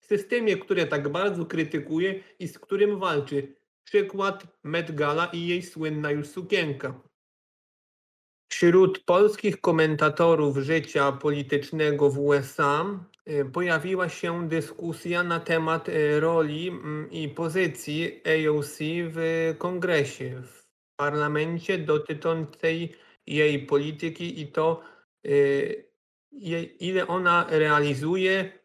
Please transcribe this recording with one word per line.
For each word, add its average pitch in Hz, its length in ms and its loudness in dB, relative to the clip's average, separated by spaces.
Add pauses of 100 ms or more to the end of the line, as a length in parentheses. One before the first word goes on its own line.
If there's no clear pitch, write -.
w - 60 -20
systemie, 208 500 0
które 175 300 0
tak 143 220 -2
bardzo 170 380 0
krytykuje 160 720 -2 (180)
i 180 100 -8
z - 100 -14
którym 202 400 -4
walczy. 143 560 -4 (300)
Przykład 196 640 -2 (160)
Met 160 320 -6
Gala 147 320 0
i 170 200 -6
jej 175 160 -2
słynna 156 480 -6
już 147 180 -4
sukienka. 160 720 -4 (1500)
Wśród 185 520 6
polskich 208 560 4
komentatorów 156 960 4
życia 139 560 0
politycznego 143 1000 0
w 135 80 -4
U 143 140 4
S 139 280 0
A, 147 240 2 (440)
y, 143 160 0
pojawiła 175 640 0
się 170 400 -4
dyskusja 165 760 -4
na 170 180 0
temat, 165 480 0
y, 151 320 2
roli, 160 480 2
mm, 151 420 -8
i 156 180 -6
pozycji 160 960 -2
A 156 260 2
O 151 120 2
C 147 220 -8 (280)
w 165 460 0
kongresie, 151 840 -2
w - 200 -20 (340)
parlamencie, 151 840 -2
dotyczącej 160 1120 -2 (340)
jej 147 400 2
polityki 156 720 -2
i 143 120 -10
to, 165 280 2 (460)
y, 139 640 2 (420)
je-, 170 300 -6
ile 180 440 -4
ona 175 440 2
realizuje 156 1000 2 (120)